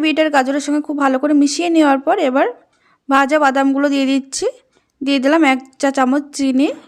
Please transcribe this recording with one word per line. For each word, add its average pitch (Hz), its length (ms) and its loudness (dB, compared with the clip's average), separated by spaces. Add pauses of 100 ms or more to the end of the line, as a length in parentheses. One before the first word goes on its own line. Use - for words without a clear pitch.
বিট 311 180 0
আর 311 140 0
গাজরের 277 300 -2
সঙ্গে 294 220 -2
খুব 294 160 -6
ভালো 269 180 0
করে 302 200 0
মিশিয়ে 320 340 -2
নেওয়ার 285 300 4
পর 349 100 0 (120)
এবার 277 180 0 (640)
ভাজা 269 360 2
বাদামগুলো 277 500 0
দিয়ে 269 180 0
দিচ্ছি, 269 340 -4 (540)
দিয়ে 277 220 0
দিলাম 311 200 2 (100)
এক 262 60 -2 (220)
চা 277 160 0
চামচ 269 280 0 (120)
চিনি 269 320 0 (200)